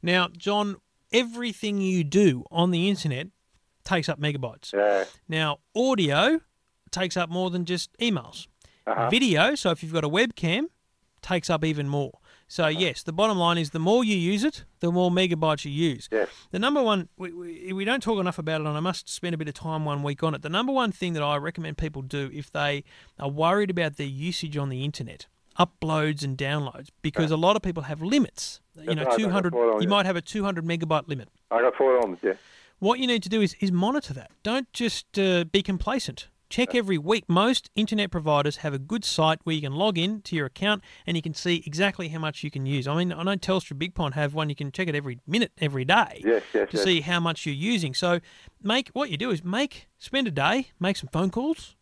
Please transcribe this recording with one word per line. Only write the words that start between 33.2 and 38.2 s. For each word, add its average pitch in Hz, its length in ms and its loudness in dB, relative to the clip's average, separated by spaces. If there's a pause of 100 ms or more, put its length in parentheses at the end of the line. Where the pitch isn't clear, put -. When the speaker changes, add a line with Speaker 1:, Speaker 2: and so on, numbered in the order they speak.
Speaker 1:
to 180 60 -8
do 220 120 2
is, 196 200 2
is 196 100 2
monitor 202 420 0
that. 127 160 -14 (140)
Don't 240 300 -2
just, - 440 -4
uh, 185 280 4
be 196 180 0
complacent. - 640 -4 (220)
Check 247 240 0
Speaker 2:
Yeah. 247 60 4
Speaker 1:
every 190 200 0
week. 185 280 0
Most 208 480 2
internet 208 360 0
providers 151 460 0